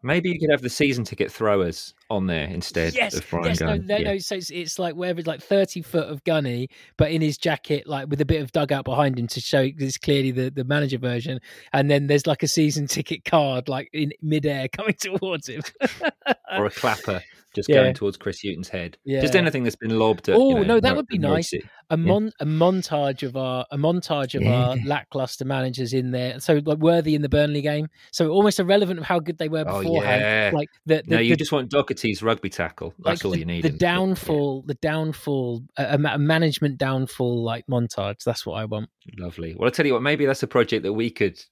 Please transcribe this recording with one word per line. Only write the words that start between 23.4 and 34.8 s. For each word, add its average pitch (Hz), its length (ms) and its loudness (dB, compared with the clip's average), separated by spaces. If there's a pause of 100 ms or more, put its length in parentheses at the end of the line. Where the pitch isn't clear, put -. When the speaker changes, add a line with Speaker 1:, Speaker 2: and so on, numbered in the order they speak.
Speaker 2:
a 143 60 -6
montage 151 560 0
of 135 140 2
our 123 280 4
Speaker 1:
Yeah. 117 120 -2
Speaker 2:
lackluster 139 580 -4
managers 131 480 -2
in 127 160 0
there. 123 300 -4
So, 151 260 4
like, 151 140 0
Worthy 156 340 4
in 147 80 2
the 143 80 0
Burnley 147 320 2
game. 151 260 -2 (240)
So 160 200 2
almost 202 280 4
irrelevant 185 400 2
of 156 60 -8
how 175 140 2
good 160 180 -6
they 160 100 -4
were 156 200 -2
Speaker 1:
Oh, 95 160 -2
Speaker 2:
beforehand. 104 380 2
Speaker 1:
yeah. 107 300 4
Speaker 2:
Like, 147 180 -2 (180)
the, 156 200 2
the, 160 100 2
Speaker 1:
No, - 40 6
you 117 120 6
Speaker 2:
the 160 40 4
Speaker 1:
just 151 140 -2
want 131 180 0
Doherty's 120 540 0
rugby 113 260 0
tackle. 82 480 -6
That's - 240 0
Speaker 2:
like, - 40 -6
Speaker 1:
all 190 60 0
Speaker 2:
the, 175 80 0
Speaker 1:
you - 60 -6
need 175 180 -4
Speaker 2:
the 165 40 2
Speaker 1:
in 147 60 0
football, 175 160 2
yeah. 175 60 2
Speaker 2:
downfall, 151 680 0
the 143 100 -6
downfall, 143 880 -2 (140)